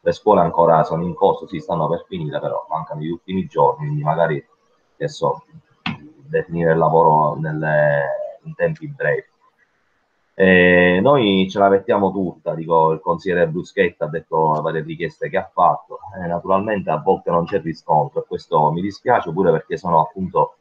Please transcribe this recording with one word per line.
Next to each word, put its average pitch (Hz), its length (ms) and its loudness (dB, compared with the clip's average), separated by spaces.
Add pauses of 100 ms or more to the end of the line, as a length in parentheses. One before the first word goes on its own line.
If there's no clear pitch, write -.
Le 85 120 -2
scuole 98 280 2
ancora 82 440 4
sono 85 180 -4
in 87 120 -4
corso, 80 320 0
sì, 80 140 -8
stanno 80 280 -4
per 82 180 -4
finire, 78 320 -8
però - 300 -6
mancano 78 320 -8
gli 78 80 -6
ultimi 90 380 -6
giorni, 73 400 0
quindi 73 160 -6
magari, 78 440 -2 (500)
che 76 120 -6
so, - 360 -4 (840)
definire 82 460 -2
il 80 60 2
lavoro 78 580 2
nelle, 76 1040 -2
in 80 120 -16
tempi 80 340 -4
brevi. 71 360 -4 (1080)
Eh, 90 680 6
noi 101 480 4
ce 104 100 -6
la 98 120 6
mettiamo 98 420 2
tutta, 87 420 -6
dico, 80 360 2
il 80 100 -2
consigliere 87 480 0
Bruschetta 85 560 -2
ha 78 40 -6
detto 80 440 -2
le 76 80 0
varie 80 220 -4
richieste 80 480 -8
che 95 80 -2
ha - 120 -6
fatto, - 500 0 (220)
eh, 87 40 -6
naturalmente 92 640 -2
a 80 80 -2
volte 87 320 -2
non 85 160 0
c'è 80 160 -4
riscontro 78 580 -4
e 80 60 -12
questo 78 460 -2
mi 85 100 -4
dispiace 101 500 -2
pure 87 200 2
perché 80 260 -4
sono 85 220 0
appunto 85 600 -4